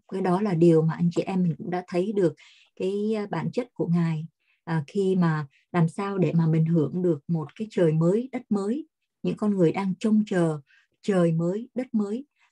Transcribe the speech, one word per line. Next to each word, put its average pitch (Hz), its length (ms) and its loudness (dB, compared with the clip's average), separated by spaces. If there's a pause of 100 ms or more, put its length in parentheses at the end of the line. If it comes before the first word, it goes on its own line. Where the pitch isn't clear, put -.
(120)
Cái 190 100 -4
đó 185 200 2
là 208 120 0
điều 165 280 6
mà 160 120 2
anh 175 180 0
chị 175 100 -2
em 190 220 -2
mình 165 140 0
cũng - 120 -10
đã 180 180 -4
thấy 185 280 -2
được 170 200 2 (400)
cái, 202 420 -2
ờ, 202 120 -4
bản 165 220 -4
chất - 220 -6
của 165 140 -4
Ngài. 165 380 0 (380)
À, 160 240 -2
khi 190 280 0
mà 160 320 0 (240)
làm 165 180 2
sao 196 280 -6
để 156 180 2
mà 165 120 4
mình 160 180 2
hưởng 165 360 0
được 170 260 0
một 156 280 -4
cái 220 160 -8
trời 170 200 2
mới, 180 400 0
đất 254 180 -8
mới. 208 380 -2 (360)
Những 180 140 -2
con 208 200 0
người 170 140 4
đang 196 280 -2
trông 214 260 2
chờ 165 340 0 (420)
trời 175 300 2
mới, 175 440 -2
đất 254 180 -4
mới 214 320 -4 (260)